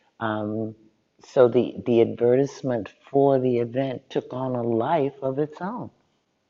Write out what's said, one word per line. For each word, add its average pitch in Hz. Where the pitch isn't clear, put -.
Um, 110
so 123
the, 120
the 117
advertisement 120
for 139
the 127
event 123
took 147
on 127
a 120
life 139
of 131
its 151
own. 190